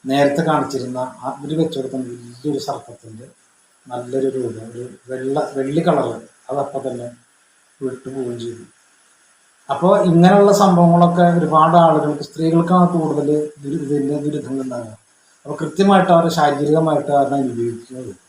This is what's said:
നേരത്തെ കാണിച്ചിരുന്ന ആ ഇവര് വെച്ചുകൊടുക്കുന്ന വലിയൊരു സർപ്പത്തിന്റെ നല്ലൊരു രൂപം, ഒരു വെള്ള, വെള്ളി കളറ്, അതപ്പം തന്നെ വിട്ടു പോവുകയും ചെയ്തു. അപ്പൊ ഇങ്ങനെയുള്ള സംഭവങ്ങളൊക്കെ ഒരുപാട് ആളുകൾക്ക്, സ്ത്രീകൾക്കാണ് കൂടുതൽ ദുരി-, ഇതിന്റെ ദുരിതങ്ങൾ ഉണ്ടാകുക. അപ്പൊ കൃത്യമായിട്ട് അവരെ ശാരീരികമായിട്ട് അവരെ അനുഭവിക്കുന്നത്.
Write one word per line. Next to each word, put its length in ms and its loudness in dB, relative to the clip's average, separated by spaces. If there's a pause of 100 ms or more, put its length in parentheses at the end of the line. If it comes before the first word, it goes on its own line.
നേരത്തെ 360 0
കാണിച്ചിരുന്ന 560 -4
ആ 440 -10
ഇവര് 160 -6
വെച്ചുകൊടുക്കുന്ന 460 -6
വലിയൊരു 540 -10
സർപ്പത്തിന്റെ 680 -14 (640)
നല്ലൊരു 400 -4
രൂപം, 420 -8
ഒരു 180 -14 (200)
വെള്ള, 480 -6
വെള്ളി 240 -2
കളറ്, 400 -4 (300)
അതപ്പം 400 -6
തന്നെ 200 -12 (720)
വിട്ടു 260 -10
പോവുകയും 320 -8
ചെയ്തു. 240 -12 (1040)
അപ്പൊ 280 2
ഇങ്ങനെയുള്ള 540 6
സംഭവങ്ങളൊക്കെ 840 4
ഒരുപാട് 380 4
ആളുകൾക്ക്, 460 4
സ്ത്രീകൾക്കാണ് 680 2
കൂടുതൽ 600 -2 (140)
ദുരി-, 180 -6
ഇതിന്റെ 420 -2
ദുരിതങ്ങൾ 400 -6
ഉണ്ടാകുക. 360 -10 (480)
അപ്പൊ 180 -8
കൃത്യമായിട്ട് 480 4
അവരെ 160 4
ശാരീരികമായിട്ട് 840 0
അവരെ 220 2
അനുഭവിക്കുന്നത്. 840 -6 (120)